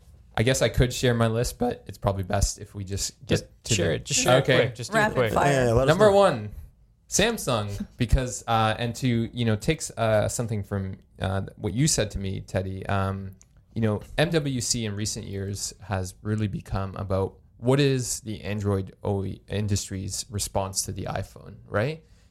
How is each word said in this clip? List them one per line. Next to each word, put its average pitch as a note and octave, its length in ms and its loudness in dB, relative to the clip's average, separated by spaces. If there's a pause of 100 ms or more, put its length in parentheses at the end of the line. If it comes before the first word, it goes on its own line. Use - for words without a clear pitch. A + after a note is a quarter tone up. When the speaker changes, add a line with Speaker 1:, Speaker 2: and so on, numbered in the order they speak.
(360)
Speaker 1:
I A2 60 4
guess C3 200 2
I A#2+ 60 6
could B2 240 2
share B2 220 2
my A2+ 120 2
list, A2+ 320 -2
but - 280 -2
it's - 120 -14
probably G2 240 -2
best G2 360 -2
if - 160 -16
we G2+ 100 -8
just F#2+ 420 -6
get - 20 -6 (120)
Speaker 2:
Just - 40 -10 (200)
Speaker 1:
to - 100 -2
Speaker 2:
share E3+ 140 0
Speaker 1:
the - 60 0
Speaker 2:
it. - 100 -6
Just C#3 160 -2
share B2+ 180 4
Speaker 1:
Okay. C3+ 160 4
Speaker 2:
it B2+ 80 6
quick. C3 120 -2
Just A#2+ 180 -10
do A3 40 0
it A3 40 4
Speaker 3:
Rapid G#3 160 2
Speaker 2:
quick. A#2 160 2
Speaker 3:
fire. C3+ 340 4
Speaker 4:
Yeah, A2+ 60 4
let B2 100 4
us C3+ 60 4
Speaker 1:
Number G3+ 220 8
Speaker 4:
know. G3 60 6
Speaker 1:
one, C#3+ 320 4 (600)
Samsung, C3+ 840 0
<laughs> - 40 -20
because, B2 500 0
uh, A2 320 4
and A#2 180 -4
to, A#2 360 0
you B2 120 -2
know, A2 120 4
take, D#3 260 -2 (140)
uh, G#2+ 320 2
something G#2+ 340 -4
from, F#2+ 340 -6 (240)
uh, F#2+ 220 -2 (140)
what G#2 180 -4
you C#3 120 2
said A2 260 0
to - 60 -6
me, G2 220 -6
Teddy, F#2+ 460 -4
um, G2 460 -2 (420)
you A2+ 80 -2
know, G#2+ 180 2 (160)
M D#3+ 140 2
W C#3+ 300 0
C A#2 260 -2
in G2+ 100 -4
recent G#2 300 -6
years G2 560 -6
has F#2+ 400 -4
really G#2+ 260 0
become G2 480 -6
about F#2+ 380 -2 (240)
what B2+ 200 4
is C3+ 420 2
the G#2+ 220 -10
Android G2+ 600 -2
O G2 220 0
E F#2+ 240 -8
industry's G2 840 -2
response G2 520 -2
to - 100 -8
the F#2+ 120 -8
iPhone, - 520 -8 (120)
right? B2 340 0 (280)